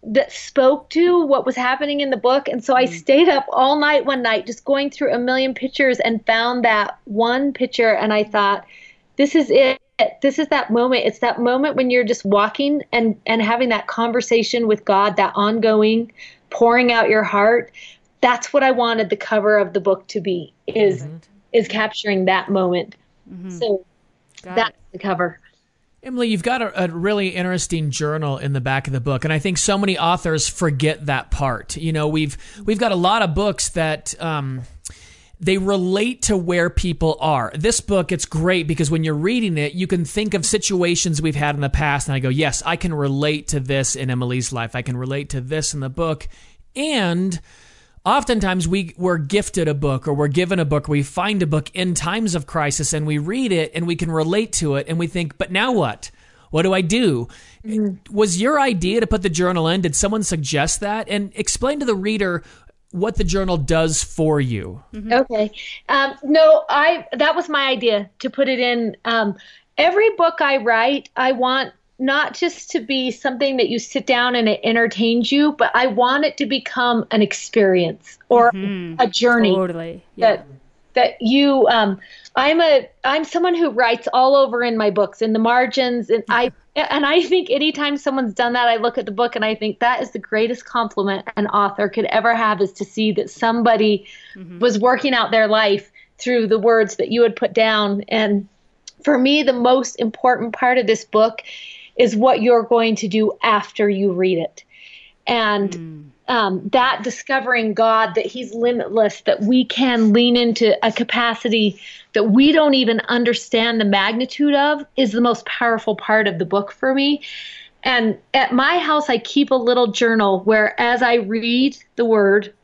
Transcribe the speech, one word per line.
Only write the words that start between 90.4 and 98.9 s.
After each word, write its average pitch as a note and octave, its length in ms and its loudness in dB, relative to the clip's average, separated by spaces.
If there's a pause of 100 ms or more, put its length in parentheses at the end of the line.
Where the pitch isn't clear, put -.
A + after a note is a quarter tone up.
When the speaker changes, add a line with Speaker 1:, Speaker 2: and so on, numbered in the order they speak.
Speaker 1:
compliment G3+ 720 -4
an G#3 120 -2
author G3+ 400 0
could G3+ 180 -2
ever A3 280 0
have, G#3+ 260 0
is F#3+ 140 0
to G3+ 100 -8
see G#3+ 280 -2
that - 160 -4
somebody A3 800 2 (300)
Speaker 2:
Mm-hmm. F3+ 240 -14
Speaker 1:
was A3 180 2
working B3 340 2
out A3+ 200 0
their A3 160 4
life G#3 420 0 (280)
through A#3+ 280 0
the G#3+ 140 2
words A3 360 4
that - 140 -4
you A#3 140 2
had A3+ 100 2
put G#3+ 180 -4
down. G#3+ 560 0
And G#3 400 0 (540)